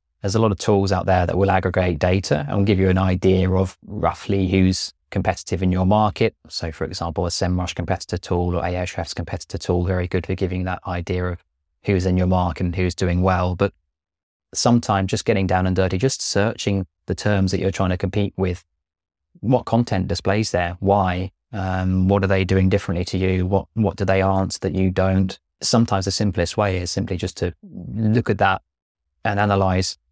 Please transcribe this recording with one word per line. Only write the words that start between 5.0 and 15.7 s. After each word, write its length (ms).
competitive 520
in 80
your 140
market. 500
So, 220
for 140
example, 400
a 40
SEMrush 460
competitor 420
tool 380
or 80
Ahrefs 520
competitor 440
tool, 240
very 240
good 180
for 100
giving 280
that 240
idea 380
of 180
who's 200
in 120
your 100
market 380
and 100
who's 180
doing 280
well. 340
But 180
sometimes 560
just 140
getting 240
down 180
and 100